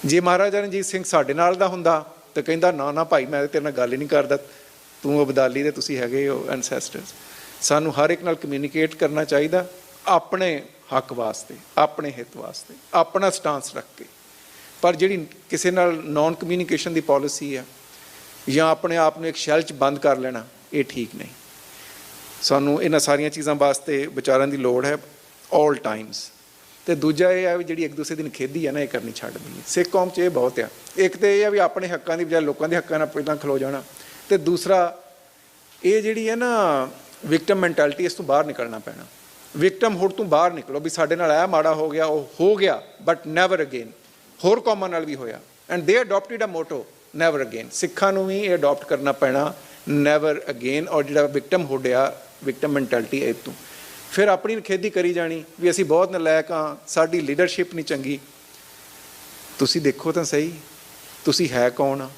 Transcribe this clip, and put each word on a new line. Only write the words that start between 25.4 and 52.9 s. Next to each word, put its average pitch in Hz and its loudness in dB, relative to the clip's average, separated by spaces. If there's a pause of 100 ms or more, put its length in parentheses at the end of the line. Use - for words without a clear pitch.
all 151 4
times। 110 -6 (720)
ਤੇ 175 0
ਦੂਜਾ 156 2
ਇਹ 185 0
ਆ 175 0
ਵੀ 180 -4
ਜਿਹੜੀ 165 -4
ਇੱਕ 147 -6
ਦੂਸਰੇ 151 -8
ਦੀ 156 -8
ਨਿਖੇਧੀ 147 -6
ਆ 135 0
ਨਾ, 147 -4
ਇਹ 143 -2
ਕਰਨੀ 117 -6
ਛੱਡ 117 -10
ਦਈਏ। - -14
ਸਿੱਖ 175 0
ਕੌਮ 180 2
'ਚ 180 -6
ਇਹ 180 4
ਬਹੁਤ 131 0
ਆ। 113 -2 (300)
ਇੱਕ 185 2
ਤੇ 202 4
ਇਹ 214 4
ਆ 208 2
ਵੀ 208 0
ਆਪਣੇ 185 0
ਹੱਕਾਂ 165 -4
ਦੀ 175 -2
ਬਜਾਏ 160 2
ਲੋਕਾਂ 147 -2
ਦੇ 170 2
ਹੱਕਾਂ 156 -2
ਨਾਲ 151 2
ਪਹਿਲਾਂ 151 -2
ਖਲੋ 143 -2
ਜਾਣਾ, 135 -4 (460)
ਤੇ 202 4
ਦੂਸਰਾ 175 2 (800)
ਇਹ 208 4
ਜਿਹੜੀ 220 -2
ਹੈ 226 0
ਨਾ 196 2 (360)
ਵਿਕਟਮ 180 2
ਮੈਂਟੈਲਿਟੀ, 160 2
ਇਸ 170 -2
ਤੋਂ 180 -10
ਬਾਹਰ 147 4
ਨਿਕਲਣਾ 120 -8
ਪੈਣਾ। - -16 (520)
ਵਿਕਟਮ 190 2
ਹੁੱਡ 185 0
ਤੋਂ 226 -4
ਬਾਹਰ 170 4
ਨਿਕਲੋ 143 -8
ਵੀ 160 -6
ਸਾਡੇ 160 0
ਨਾਲ 165 2
ਇਹ 165 4
ਮਾੜਾ 160 4
ਹੋ 156 -2
ਗਿਆ, 160 0
ਉਹ 151 -2 (120)
ਹੋ 202 6
ਗਿਆ, 185 2 (280)
but 165 2
never 165 0
again। 120 -8 (560)
ਹੋਰ 214 4
ਕੌਮਾਂ 196 0
ਨਾਲ 165 -4
ਵੀ 147 -8
ਹੋਇਆ 120 -12 (360)
and 170 -2
they 226 6
adopted 202 -2
a 180 -12
motto, 156 -6 (440)
never 147 2
again। 113 -10
ਸਿੱਖਾਂ 196 0
ਨੂੰ 190 0
ਵੀ 190 -2
ਇਹ 196 2
ਅਡਾਪਟ 143 2
ਕਰਨਾ 139 0
ਪੈਣਾ, 139 0 (380)
never 147 2 (100)
again। 135 -4
ਔਰ 156 0
ਜਿਹੜਾ 143 2
ਵਿਕਟਮ 147 0
ਹੁੱਡ 131 -2
ਆ, 127 2 (220)
ਵਿਕਟਮ 139 -4
ਮੈਂਟੈਲਿਟੀ, 123 0